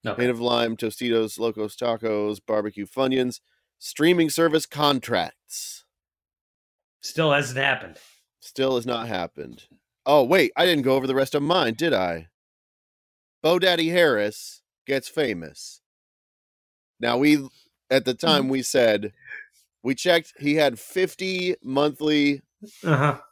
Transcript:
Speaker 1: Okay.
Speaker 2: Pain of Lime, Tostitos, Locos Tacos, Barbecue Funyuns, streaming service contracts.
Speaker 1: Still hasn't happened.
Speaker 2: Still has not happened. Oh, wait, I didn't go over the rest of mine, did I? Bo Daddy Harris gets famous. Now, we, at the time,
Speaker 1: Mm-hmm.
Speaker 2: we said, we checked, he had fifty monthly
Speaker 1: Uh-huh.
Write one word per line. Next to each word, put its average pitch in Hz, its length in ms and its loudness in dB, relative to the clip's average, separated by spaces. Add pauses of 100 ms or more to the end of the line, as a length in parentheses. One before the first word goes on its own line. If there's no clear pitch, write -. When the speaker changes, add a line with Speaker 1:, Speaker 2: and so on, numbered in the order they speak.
Speaker 1:
Okay. 110 160 -4
Speaker 2:
Pain 123 80 2
of 117 100 -4
Lime, 117 360 0
Tostitos, 113 600 -2
Locos 107 380 -6
Tacos, 107 680 -4
Barbecue 104 400 -4
Funyuns, 131 540 -2 (380)
streaming 165 520 2
service 160 360 2
contracts. - 1160 -4 (1160)
Speaker 1:
Still 160 320 0
hasn't 135 260 0
happened. 135 380 -2 (440)
Speaker 2:
Still 131 360 -2
has 117 100 -2
not 117 220 -4
happened. 82 560 -8 (420)
Oh, 143 180 6
wait, 147 320 4
I 160 80 2
didn't 165 200 2
go 131 100 4
over 135 120 0
the 135 80 -2
rest 135 200 0
of 147 80 0
mine, 147 320 0
did 156 180 -2
I? 87 360 -2 (1120)
Bo 170 160 2
Daddy 175 320 2
Harris 131 720 0 (240)
gets 135 220 -4
famous. 90 720 -6 (1200)
Now, 120 180 0
we, 143 300 2 (420)
at 131 140 2
the 127 100 -2
time, 151 300 2
Speaker 1:
Mm-hmm. 131 60 -2
Speaker 2:
we 131 120 -2
said, 107 500 2 (720)
we 131 100 -2
checked, 170 460 0
he 147 160 0
had 139 240 0
fifty 185 840 -4
monthly 143 800 0 (400)
Speaker 1:
Uh-huh. 147 360 2 (140)